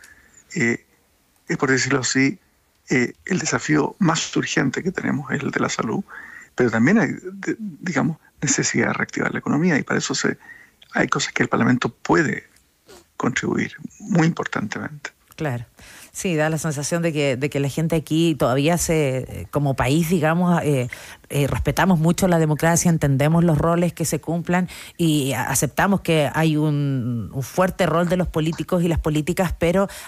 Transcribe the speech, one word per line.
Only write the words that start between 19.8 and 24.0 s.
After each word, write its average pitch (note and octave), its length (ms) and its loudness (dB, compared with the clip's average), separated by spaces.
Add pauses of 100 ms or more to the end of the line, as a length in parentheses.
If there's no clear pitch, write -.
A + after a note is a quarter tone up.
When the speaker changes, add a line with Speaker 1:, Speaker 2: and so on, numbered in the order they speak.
Speaker 2:
digamos, E3+ 540 2
eh, C3+ 240 0 (400)
eh, C#3+ 180 0
respetamos D#3 540 2
mucho E3+ 300 2
la E3+ 100 4
democracia, E3 480 2
entendemos D#3 560 4
los E3 140 4
roles E3+ 340 2
que E3 140 -4